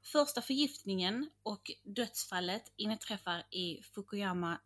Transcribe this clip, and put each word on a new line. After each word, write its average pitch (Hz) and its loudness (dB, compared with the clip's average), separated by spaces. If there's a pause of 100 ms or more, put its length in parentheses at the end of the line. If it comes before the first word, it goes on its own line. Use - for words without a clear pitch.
Första 285 4
förgiftningen 254 2 (120)
och - -6 (120)
dödsfallet 202 -2
inträffar 208 -2
i 175 -4
Fukuyama, 180 -2